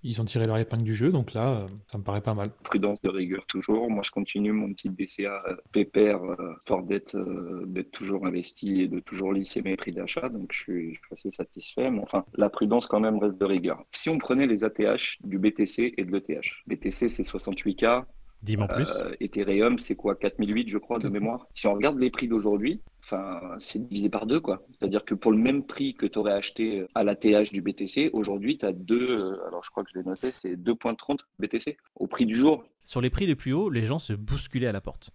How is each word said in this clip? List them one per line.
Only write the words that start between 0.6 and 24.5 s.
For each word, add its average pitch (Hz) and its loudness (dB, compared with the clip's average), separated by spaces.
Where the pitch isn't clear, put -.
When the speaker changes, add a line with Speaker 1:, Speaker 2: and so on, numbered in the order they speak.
Speaker 1:
du 110 0
jeu, 120 4
donc 143 2
là, 117 2
euh, 107 -2
ça 104 -8
me 98 -6
paraît 101 -2
pas 110 0
mal. 104 -2
Speaker 2:
Prudence 101 0
de 95 2
rigueur 92 -2
toujours. 110 0
Moi, 104 0
je - -4
continue 104 0
mon 104 0
petit - -6
D 95 -4
C 101 -4
A, 101 -6
euh, 90 -6
pépère, 104 4
euh, 87 -6
histoire 92 0
d'être, 98 -4
euh, 92 -6
d'être 92 -6
toujours 98 -4
investi 92 0
et 90 2
de 87 -2
toujours 95 -2
lisser 98 -2
mes 95 -2
prix - -6
d'achat. 95 -4
Donc, 104 -8
je - -4
suis, 82 -4
je - -18
suis - -20
assez - -6
satisfait. - -4
Mais 240 0
enfin, - -2
la 104 4
prudence, 113 2
quand 107 2
même, 110 2
reste 98 2
de 98 2
rigueur. 90 0
Si - -2
on 160 2
prenait 135 4
les 107 4
A 107 2
T 107 0
H - 2
du 98 -2
B 104 4
T 104 2
C 120 0
et 101 0
de 90 -4
l'E 98 0
T - -4
H, - -6
B - -4
T - -4
C, - 0
c'est - -2
soixante-huit 95 -4
K. 117 2
Speaker 3:
Dis-moi 104 2
en - -2
plus. 147 0
Speaker 2:
Euh, - -4
Ethereum, 101 4
c'est - -4
quoi, 101 0
quatre - -2
mille 104 2
huit, 117 0
je 104 -4
crois, 117 -2
de 104 -4
Speaker 3:
Quatre 101 0
mille. 101 0
Speaker 2:
mémoire. 120 -4
Si - 0
on 101 6
regarde 135 2
les 127 4
prix 123 -4
d'aujourd'hui, 107 2
enfin, 95 -6
c'est - -8
divisé 101 0
par 110 -2
deux, 117 2
quoi. - -2